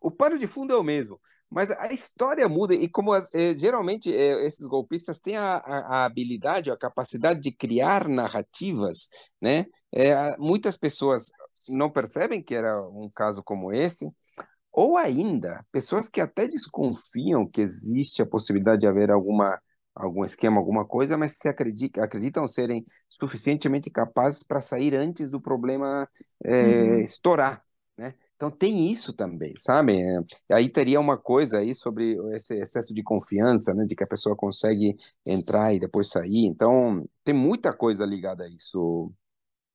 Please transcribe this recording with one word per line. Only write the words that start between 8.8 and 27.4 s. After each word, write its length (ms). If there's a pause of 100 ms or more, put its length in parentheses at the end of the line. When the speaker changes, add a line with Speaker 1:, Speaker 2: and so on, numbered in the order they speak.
Speaker 1:
né? 260 (260)
É, 220
a, 240
muitas 380
pessoas 540 (380)
não 220
percebem 520
que 120
era 260
um 340
caso 280
como 300
esse, 340 (680)
ou 240
ainda, 720
pessoas 380
que 120
até 260
desconfiam 1000
que 140
existe 600
a 40
possibilidade 560
de 40
haver 240
alguma, 500 (320)
algum 320
esquema, 340
alguma 280
coisa, 320
mas 180
se 120
acredi-, 500
acreditam 480
serem 380 (260)
suficientemente 800
capazes 540
pra 160
sair 340
antes 380
do 80
problema, 680 (360)
é, 180
Speaker 2:
Uhum. 380
Speaker 1:
estourar, 600 (380)